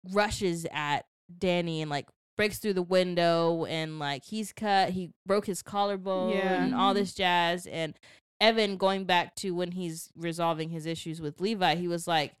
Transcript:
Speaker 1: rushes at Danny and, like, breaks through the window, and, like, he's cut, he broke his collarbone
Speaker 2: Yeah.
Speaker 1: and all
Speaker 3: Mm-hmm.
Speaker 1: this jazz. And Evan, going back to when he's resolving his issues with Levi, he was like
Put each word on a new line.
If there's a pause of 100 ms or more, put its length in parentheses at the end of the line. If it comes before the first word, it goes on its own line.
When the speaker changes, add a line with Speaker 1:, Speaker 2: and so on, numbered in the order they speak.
(120)
Speaker 1:
rushes
at (320)
Danny
and,
like, (300)
breaks
through
the
window,
and,
like,
he's
cut,
he (140)
broke
his
collarbone
Speaker 2:
Yeah.
Speaker 1:
and
all
Speaker 3:
Mm-hmm.
Speaker 1:
this
jazz.
And (420)
Evan,
going
back
to
when
he's
resolving
his
issues
with
Levi,
he
was
like